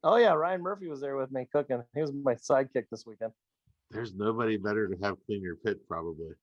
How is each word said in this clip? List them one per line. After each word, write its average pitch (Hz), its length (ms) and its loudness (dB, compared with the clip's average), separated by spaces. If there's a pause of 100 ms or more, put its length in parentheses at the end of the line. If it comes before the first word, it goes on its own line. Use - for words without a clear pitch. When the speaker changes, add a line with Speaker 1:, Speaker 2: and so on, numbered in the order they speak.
Speaker 1:
Oh 196 140 6
yeah, 220 160 8
Ryan 175 280 2
Murphy 190 260 -6
was 143 140 -8
there 139 160 -4
with 131 140 -2
me 127 200 -4
cooking. 135 300 0 (140)
He 147 60 0
was 151 100 0
my 139 240 0
sidekick 131 560 0
this 113 140 -12
weekend. 113 260 -10 (580)
Speaker 2:
There's 107 260 -8
nobody 110 420 0
better 104 300 0
to 90 160 -4
have 98 220 -2
clean 101 160 -4
your 87 140 -6
pit, 98 320 -4
probably. 82 440 -8 (120)